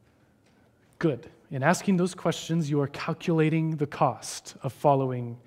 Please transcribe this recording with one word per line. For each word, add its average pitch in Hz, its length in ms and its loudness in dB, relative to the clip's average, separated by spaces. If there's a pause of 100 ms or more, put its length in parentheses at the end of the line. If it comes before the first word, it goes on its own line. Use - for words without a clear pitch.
(1000)
Good. 143 320 0 (220)
In 135 100 -4
asking 175 340 4
those 180 160 2
questions, 165 560 -2
you 147 120 2
are 139 80 0
calculating 160 880 0
the 147 100 -2
cost - 800 -2
of 135 80 -4
following 127 760 0